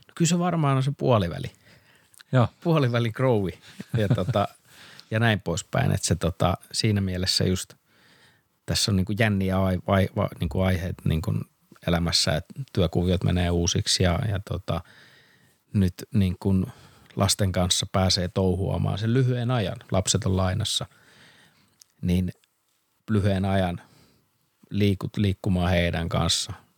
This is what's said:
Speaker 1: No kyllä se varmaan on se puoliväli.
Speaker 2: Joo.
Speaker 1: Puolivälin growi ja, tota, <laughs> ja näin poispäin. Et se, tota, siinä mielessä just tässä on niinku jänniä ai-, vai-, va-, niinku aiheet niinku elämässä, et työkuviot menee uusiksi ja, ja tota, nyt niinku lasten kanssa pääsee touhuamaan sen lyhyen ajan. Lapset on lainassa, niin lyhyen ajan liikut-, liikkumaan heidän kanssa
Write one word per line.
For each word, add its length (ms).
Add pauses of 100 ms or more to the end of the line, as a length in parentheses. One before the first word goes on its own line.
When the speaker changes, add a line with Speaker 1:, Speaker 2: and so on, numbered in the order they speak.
Speaker 1:
No 80
kyllä 140
se 100
varmaan 380
on 60
se 140
puoliväli. 540 (800)
Speaker 2:
Joo. 160 (160)
Speaker 1:
Puolivälin 520
growi 440 (380)
ja, 120
tota, 380 (300)
<laughs> 340
ja 80
näin 220
poispäin. 500
Et 120
se, 120
tota, 420 (140)
siinä 300
mielessä 420
just 300 (920)
tässä 260
on 40
niinku 240
jänniä 420
ai-, 260
vai-, 280
va-, 140 (100)
niinku 220
aiheet 420
niinku 300 (540)
elämässä, 480
et 100 (280)
työkuviot 500
menee 260
uusiksi 540
ja, 160 (100)
ja 100 (100)
tota, 320 (920)
nyt 200 (200)
niinku 520 (500)
lasten 360
kanssa 400
pääsee 360
touhuamaan 680
sen 160
lyhyen 380
ajan. 260 (140)
Lapset 340
on 120
lainassa, 480 (1160)
niin 300 (800)
lyhyen 360
ajan 360 (880)
liikut-, 480
liikkumaan 520
heidän 400
kanssa 440 (240)